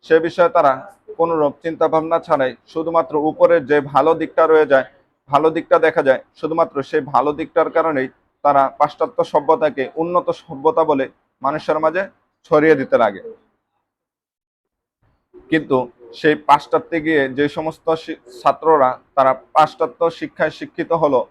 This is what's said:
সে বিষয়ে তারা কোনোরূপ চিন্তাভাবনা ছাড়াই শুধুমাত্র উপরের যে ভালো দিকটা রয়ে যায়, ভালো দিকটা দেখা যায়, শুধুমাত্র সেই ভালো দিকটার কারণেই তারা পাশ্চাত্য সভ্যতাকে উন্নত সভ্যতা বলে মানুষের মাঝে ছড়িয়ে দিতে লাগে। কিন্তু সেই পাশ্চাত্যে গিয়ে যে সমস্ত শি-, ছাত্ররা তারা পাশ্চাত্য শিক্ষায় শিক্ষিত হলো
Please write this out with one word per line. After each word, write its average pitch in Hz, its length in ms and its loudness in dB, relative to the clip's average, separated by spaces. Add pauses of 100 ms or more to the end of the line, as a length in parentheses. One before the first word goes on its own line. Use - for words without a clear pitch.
সে 160 140 2
বিষয়ে 170 380 0
তারা 147 140 4 (440)
কোনোরূপ 165 460 0
চিন্তাভাবনা 160 580 -2
ছাড়াই 139 320 -2 (160)
শুধুমাত্র 160 460 -2 (140)
উপরের 170 380 2
যে 147 200 2
ভালো 143 300 2
দিকটা 160 300 0
রয়ে 156 280 4
যায়, 131 140 2 (420)
ভালো 143 200 2
দিকটা 165 300 0
দেখা 160 240 2
যায়, 131 180 2 (140)
শুধুমাত্র 160 480 -4
সেই 151 220 -4
ভালো 135 280 0
দিকটার 160 380 -2
কারণেই 156 360 -2 (360)
তারা 139 200 4 (140)
পাশ্চাত্য 147 460 -2
সভ্যতাকে 151 600 0 (120)
উন্নত 170 400 -2
সভ্যতা 160 480 -2
বলে 139 220 0 (360)
মানুষের 151 380 -4
মাঝে 160 240 -2 (480)
ছড়িয়ে 151 280 4
দিতে 131 180 -4
লাগে। 101 240 0 (2250)
কিন্তু 147 300 -2 (380)
সেই 151 200 0 (140)
পাশ্চাত্যে 151 520 0
গিয়ে 151 200 0 (140)
যে 143 140 0
সমস্ত 160 380 -8 (120)
শি-, 160 200 -14 (180)
ছাত্ররা 147 520 2 (240)
তারা 131 180 2 (220)
পাশ্চাত্য 151 480 0 (100)
শিক্ষায় 156 440 -6
শিক্ষিত - 380 -10
হলো 147 260 2 (120)